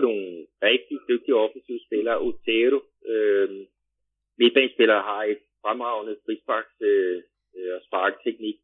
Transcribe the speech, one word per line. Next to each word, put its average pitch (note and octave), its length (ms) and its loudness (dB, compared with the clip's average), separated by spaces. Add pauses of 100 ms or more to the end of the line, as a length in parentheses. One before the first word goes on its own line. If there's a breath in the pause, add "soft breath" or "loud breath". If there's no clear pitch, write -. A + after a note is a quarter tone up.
nogle F#2 400 -6 (160)
rigtig B2+ 340 0 (120)
dygtige B2 260 0
offensive A2 520 -2
spillere. A2+ 400 -2
Otero, A#2+ 520 0 (320)
øh, G2+ 380 2 (920)
midtbanespillere, A#2+ 640 4
har G#2 220 -6
et G#2+ 180 -2 (200)
fremragende A2 540 -4 (100)
frisparks-, - 560 -6 (100)
øh, F#2 260 2 (400)
øh, F#2 180 -6
og F2+ 120 -12
sparkteknik. G#2 760 -4